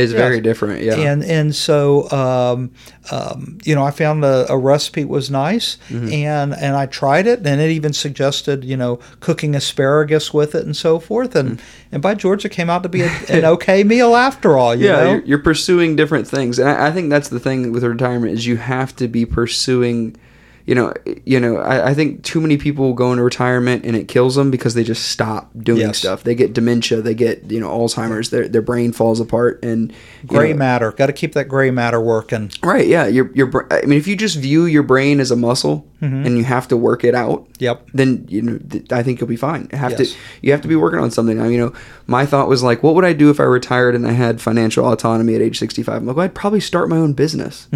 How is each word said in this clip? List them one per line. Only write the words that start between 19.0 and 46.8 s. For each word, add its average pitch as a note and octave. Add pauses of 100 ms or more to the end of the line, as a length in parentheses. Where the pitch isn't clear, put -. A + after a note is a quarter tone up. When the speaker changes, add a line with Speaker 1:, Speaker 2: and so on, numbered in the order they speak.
Speaker 1:
be A#2
pursuing. A#2 (520)
You -
know, A#2 (320)
you C3
know, A#2
I, B2+
I C#3
think D3+
too -
many D#3
people C#3+
go B2
into B2
retirement B2
and A#2
it G2
kills B2+
them C#3
because B2
they A#2
just -
stop A2
doing A2+
Speaker 2:
Yes. G#2+
Speaker 1:
stuff. F#2+
They A#2+
get A2+
dementia, A#2
they A2+
get, A2+
you A#2
know, G2
Alzheimer's. A2+
Their, A#2+
their A2
brain A#2+
falls A2+
apart, A#2
and, A2+ (300)
you C#3
Speaker 2:
Gray D3+
Speaker 1:
know D3
Speaker 2:
matter. B2
Gotta C#3
keep D#3
that C#3
gray C3+
matter A#2
working. A2 (140)
Speaker 1:
Right. G3
Yeah. D#3
Your, B2+
your C3+
br-, -
I -
mean, C#3+
if D3+
you G3+
just F#3
view C#3+
your D3+
brain C#3
as B2
a A#2
muscle B2+ (100)
Speaker 2:
Mm-hmm. C3+
Speaker 1:
and B2
you A#2
have B2+
to B2+
work A#2
it A#2+
out, B2 (100)
Speaker 2:
Yep. A#2+
Speaker 1:
then, C3
you G#2
know, A#2
th-, -
I A#2+
think B2
you'll A#2
be A#2
fine. C#3+
You C3
have B2+
Speaker 2:
Yes. -
Speaker 1:
to, - (240)
you C3+
have D3
to D#3
be D#3+
working D#3+
on B2
something. A2+
I A2+
mean, A#2
you A#2+
know, A#2+ (340)
my B2+
thought C#3
was B2
like, A#2+
"What D#3
would F#3
I F3
do D3
if C#3+
I C#3
retired B2
and A#2
I A#2
had A#2
financial A2+
autonomy A2+
at A2
age A2+
sixty-five?" A2+
I'm A2+
like, B2+
"Well, F3
I'd -
probably G3+
start F3